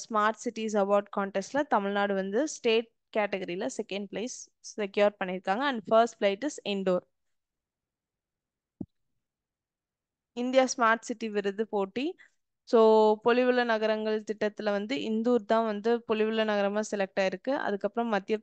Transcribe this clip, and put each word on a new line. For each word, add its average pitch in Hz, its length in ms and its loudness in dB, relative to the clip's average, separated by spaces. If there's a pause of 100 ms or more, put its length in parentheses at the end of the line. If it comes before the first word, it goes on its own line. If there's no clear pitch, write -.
ஸ்மார்ட் 214 400 0
சிட்டிஸ் 220 380 -4
அவார்ட் 202 360 0
கான்டெஸ்ட்ல 196 440 -2 (120)
தமிழ்நாடு 202 480 0
வந்து 196 200 -2 (140)
ஸ்டேட் 233 340 0 (280)
கேட்டகரியில 196 500 -4 (100)
செகண்ட் 196 340 -8
பிளேஸ் 202 240 -8 (440)
செக்யூர் 208 400 0
பண்ணியிருக்காங்க. 190 520 -4
And 233 80 -6 (140)
first 226 280 4
place 202 280 0
is - 80 -12 (160)
Indore. 190 300 0 (3250)
இந்தியா 254 320 4
ஸ்மார்ட் 226 340 2
சிட்டி 226 280 -6
விருது 202 380 -2
போட்டி. 202 320 -2 (680)
So, 226 80 8 (440)
பொலிவுள்ள 247 460 4
நகரங்கள் 214 480 0 (100)
திட்டத்துல 208 480 -4
வந்து 208 180 -4 (140)
இந்தூர் 226 440 2
தான் 226 180 2
வந்து 208 200 -2 (180)
பொலிவுள்ள 220 420 0
நகரமா 202 400 0
செலக்ட் 202 320 -4
ஆயிருக்கு. 190 300 -2 (140)
அதுக்கப்புறம் 208 480 -4
மத்திய 202 280 -2